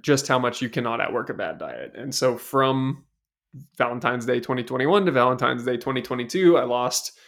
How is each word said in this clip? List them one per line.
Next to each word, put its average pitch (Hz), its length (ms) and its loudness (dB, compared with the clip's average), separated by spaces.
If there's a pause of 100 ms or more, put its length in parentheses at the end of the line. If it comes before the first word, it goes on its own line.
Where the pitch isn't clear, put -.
just 139 260 2
how 131 100 4
much 120 240 -2
you 123 60 -4
cannot 117 320 -2
outwork - 300 -2
a 110 40 -6
bad 80 240 -6
diet. 65 380 -10
And 135 180 -8
so 127 220 0
from 131 680 0 (760)
Valentine's 123 480 -2
Day 123 140 0
twenty 127 220 -4
twenty-one 143 440 2
to 160 60 2
Valentine's 123 520 2
Day 123 140 0
twenty 131 240 -4
twenty-two, 165 560 4
I 127 60 2
lost 123 480 -2 (160)